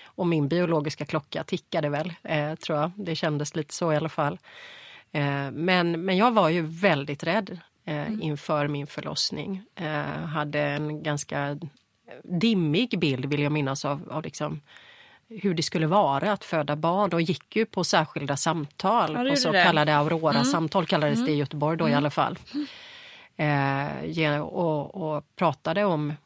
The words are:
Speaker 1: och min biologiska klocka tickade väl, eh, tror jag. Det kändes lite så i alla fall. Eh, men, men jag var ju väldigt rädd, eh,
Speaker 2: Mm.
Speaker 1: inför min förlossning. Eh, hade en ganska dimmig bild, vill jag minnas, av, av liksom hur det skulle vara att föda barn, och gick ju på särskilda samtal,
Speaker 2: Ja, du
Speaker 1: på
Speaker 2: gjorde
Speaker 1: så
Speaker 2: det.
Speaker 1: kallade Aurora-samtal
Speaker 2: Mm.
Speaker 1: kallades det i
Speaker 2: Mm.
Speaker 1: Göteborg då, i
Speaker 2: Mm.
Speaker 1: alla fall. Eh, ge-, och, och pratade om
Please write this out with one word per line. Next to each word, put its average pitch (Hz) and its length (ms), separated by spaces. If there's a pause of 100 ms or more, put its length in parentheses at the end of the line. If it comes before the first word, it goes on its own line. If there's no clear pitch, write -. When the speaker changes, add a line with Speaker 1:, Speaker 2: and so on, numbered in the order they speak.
Speaker 1:
och - 220
min 156 220
biologiska 160 580
klocka 156 380
tickade 160 440
väl, 156 240 (100)
eh, 151 320
tror 160 240
jag. 160 180
Det 170 200
kändes 151 400
lite 156 180
så 165 180
i 151 40
alla 160 120
fall. 156 300 (760)
Eh, 139 380
men, 170 540
men 190 120
jag 226 180
var 190 140
ju 170 180
väldigt 160 580
rädd, 190 260 (340)
eh, 151 120 (100)
Speaker 2:
Mm. 214 160
Speaker 1:
inför 147 460
min 143 180
förlossning. 151 760 (120)
Eh, 151 280 (240)
hade 147 340
en 151 420
ganska 147 560 (640)
dimmig 185 760
bild, 135 260
vill 143 160
jag 147 120
minnas, 139 320
av, 143 260
av 156 120
liksom 156 380 (680)
hur 202 260
det 160 80
skulle 160 240
vara 165 460
att 196 120
föda 147 320
barn, 175 360
och 170 100
gick 165 340
ju 220 100
på - 180
särskilda 151 520
samtal, 180 760
Speaker 2:
Ja, 247 60
du 247 60
Speaker 1:
på 262 40
Speaker 2:
gjorde 277 80
Speaker 1:
så - 160
Speaker 2:
det. 180 120
Speaker 1:
kallade 151 320
Aurora-samtal 165 840
Speaker 2:
Mm. 156 40
Speaker 1:
kallades 156 320
det 240 120
i 151 40
Speaker 2:
Mm. 143 40
Speaker 1:
Göteborg 147 380
då, 160 80
i 156 60
Speaker 2:
Mm. 143 80
Speaker 1:
alla 147 120
fall. 143 280 (1000)
Eh, 143 680
ge-, 160 360
och, 156 540 (220)
och - 200
pratade 165 480
om 151 280 (140)